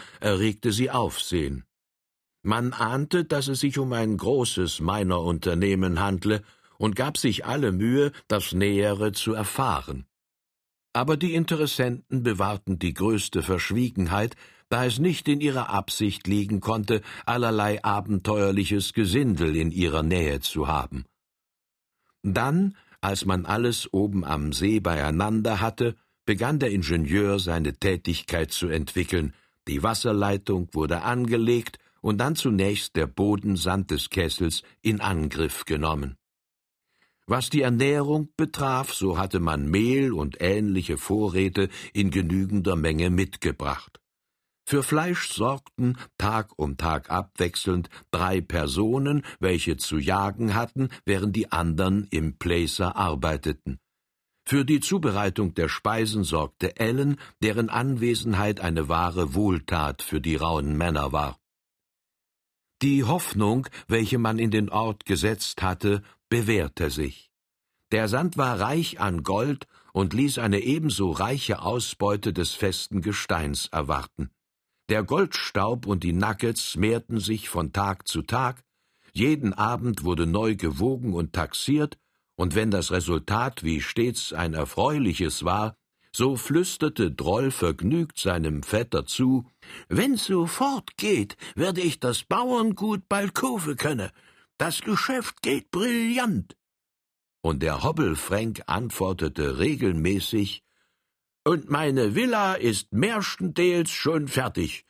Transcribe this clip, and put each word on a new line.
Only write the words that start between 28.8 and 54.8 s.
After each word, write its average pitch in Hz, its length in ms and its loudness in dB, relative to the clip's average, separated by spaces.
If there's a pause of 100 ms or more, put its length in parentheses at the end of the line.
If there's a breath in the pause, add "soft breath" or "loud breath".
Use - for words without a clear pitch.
Die 71 140 -2
Wasserleitung 101 880 0
wurde 78 300 -2
angelegt 120 760 0 (220 soft breath)
und 107 180 0
dann 139 160 0
zunächst 101 600 0
der 80 100 2
Bodensand 95 840 0
des - 180 -4
Kessels 82 520 -2 (200 soft breath)
in 110 180 0
Angriff 80 640 -2
genommen. 76 520 -2 (1120)
Was 123 220 0
die 143 120 4
Ernährung 143 720 2
betraf, 135 560 -2
so 92 260 0
hatte 95 200 0
man 78 300 0
Mehl 123 440 4
und 76 280 -4
ähnliche 95 560 2
Vorräte 95 720 2 (240 loud breath)
in 98 180 2
genügender 95 640 2
Menge 80 360 2
mitgebracht. 80 880 -2 (680)
Für 143 140 2
Fleisch 170 480 0
sorgten, 123 640 0 (220 loud breath)
Tag 107 380 0
um 73 200 -2
Tag 78 340 -2
abwechselnd, 90 800 0 (220 loud breath)
drei 92 300 2
Personen, 110 840 0 (140 loud breath)
welche 85 380 0
zu - 220 -2
jagen 98 560 0
hatten, 117 340 -2 (160 loud breath)
während 101 320 0
die 110 160 -2
andern 92 580 2
im 78 260 -2
Placer 87 600 0
arbeiteten. 76 840 -2 (680)
Für 139 200 0
die 143 160 4